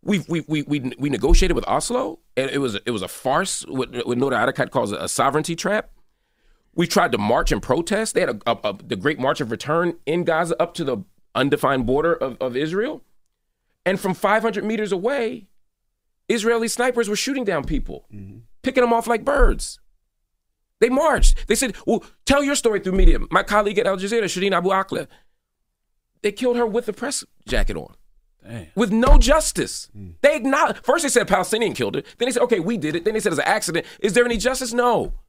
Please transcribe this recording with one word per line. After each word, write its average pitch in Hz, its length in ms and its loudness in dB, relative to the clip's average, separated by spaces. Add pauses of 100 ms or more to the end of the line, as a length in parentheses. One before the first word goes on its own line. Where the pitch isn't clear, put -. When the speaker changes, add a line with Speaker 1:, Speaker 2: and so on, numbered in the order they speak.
Speaker 1:
We've, 185 280 -2
we, 170 180 -2
we, 151 160 -2
we, 131 340 -4
we 143 140 -2
negotiated 160 460 4
with 110 100 -4
Oslo, 190 540 -4 (160)
and 131 160 -2
it 143 60 -2
was, 123 180 -2 (100)
it 123 60 -2
was 101 100 -4
a 90 60 -8
farce, 156 580 -4
what, 127 240 -4 (160)
what 123 100 -2
Noda 131 180 0
Arakat 123 360 0
calls 107 220 -2
a 87 160 -6
sovereignty 147 480 -2
trap. - 340 -4 (800)
We 170 140 0
tried 175 260 2
to 110 60 -2
march 113 320 2
and 107 100 0
protest. 180 540 -2
They 208 60 2
had 156 100 0
a, 107 160 -6
a, - 120 0 (120)
a, - 100 -6
the - 140 -8
Great 127 240 -2
March 135 220 -2
of 117 100 -4
Return 165 440 -2 (120)
in 170 160 -2
Gaza 165 400 0
up 170 120 -2
to 170 100 -6
the 127 140 -2 (360)
undefined 135 500 0
border 151 300 0
of, 123 260 -6
of 127 160 -4
Israel. 196 460 -4 (840)
And 190 140 0
from 180 160 -2
five 214 280 0
hundred 208 220 -4
meters 214 280 -4
away, 226 560 -4 (800)
Israeli 226 400 0
snipers 240 400 0
were 208 80 -2
shooting 277 280 -4
down 165 200 -2
people, - 500 -6
Speaker 2:
Mm-hmm. 101 240 -16 (240)
Speaker 1:
picking 254 200 2
them 240 100 4
off 226 160 0
like 233 160 0
birds. - 560 2 (1000)
They 233 120 4
marched. 269 580 6
They 226 80 4
said, 240 180 -2 (140)
'Well, 220 160 0 (200)
tell 277 200 4
your 285 100 0
story 220 240 0
through 185 140 -4
media.'" 185 260 8 (140)
My - 100 2
colleague 208 380 2
at 185 80 0
Al 196 80 0
Jazeera, 202 300 -2
Shireen 185 300 0
Abu 175 120 0
Akleh, 190 400 -2 (1120)
they 208 80 0
killed 240 260 -2
her 240 100 0
with 226 200 -2
the 214 60 -6
press 262 320 -8 (240)
jacket 107 280 0
on. - 180 -12 (540)
Speaker 3:
Man. 110 260 -12
Speaker 1:
with 202 160 2
no 254 280 8
justice. 240 800 2
Speaker 2:
Mm. 92 260 -16
Speaker 1:
They - 140 6
acknowledge, 269 460 0
first 294 220 2
they 277 60 -2
said 196 180 2
Palestinian 185 460 0
killed 104 220 -4
it, 143 100 -6 (120)
then 240 80 0
they 262 60 -2
said, - 120 0
"Okay, 214 160 0
we 214 180 -2
did 151 180 -4
it," 170 80 -6
then 214 100 0
they 220 60 -2
said 190 120 -2
it's 143 80 -2
an - 80 -2
accident. 175 380 -2 (140)
Is 208 140 0
there 240 100 4
any 240 140 -2
justice? 247 340 -4
No. 233 400 0 (160)